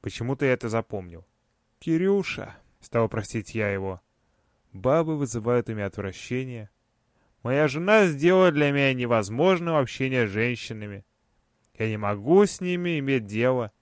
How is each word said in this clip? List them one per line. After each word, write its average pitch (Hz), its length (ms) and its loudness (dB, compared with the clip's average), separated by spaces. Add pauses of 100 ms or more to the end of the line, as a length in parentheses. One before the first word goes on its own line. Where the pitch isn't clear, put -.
Почему-то 131 460 -4
я 127 80 4
это 117 160 -6
запомнил. 92 560 -6 (540)
«Кирюша», 180 760 -2 (240)
стал 117 300 0
просить 110 440 -6
я 107 160 0
его, 95 300 -6 (720)
«бабы 151 460 0
вызывают 120 500 0
у 113 60 -6
меня 104 100 -4
отвращение. 110 880 -8 (720)
Моя 143 260 2
жена 190 380 4
сделала 175 440 4
для 143 220 2
меня 139 220 2
невозможным 127 800 2
общение 131 520 0
с 98 40 -4
женщинами. 107 760 -6 (680)
Я 110 160 -2
не 107 80 -4
могу 107 480 4
с - 160 -6
ними 175 380 -4
иметь 135 260 0
дело. 117 440 0 (120)